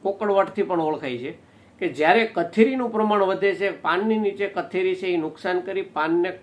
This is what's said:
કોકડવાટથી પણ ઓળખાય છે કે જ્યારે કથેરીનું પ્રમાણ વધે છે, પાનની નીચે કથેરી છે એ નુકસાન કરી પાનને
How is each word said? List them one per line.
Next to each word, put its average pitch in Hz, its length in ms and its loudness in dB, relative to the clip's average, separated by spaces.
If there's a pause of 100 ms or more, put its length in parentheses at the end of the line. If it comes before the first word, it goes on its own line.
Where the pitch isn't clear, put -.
કોકડવાટથી 196 640 0
પણ 170 200 0
ઓળખાય 139 340 -4
છે 147 100 -10 (480)
કે 185 60 -4 (120)
જ્યારે 175 240 4 (140)
કથેરીનું 233 600 2
પ્રમાણ 208 340 2
વધે 190 200 2 (100)
છે, 196 100 0 (160)
પાનની 214 380 2
નીચે 196 220 -2 (100)
કથેરી 185 380 -2
છે 185 200 -6
એ - 20 0
નુકસાન 170 500 -4
કરી 185 200 -6 (100)
પાનને 165 340 0 (120)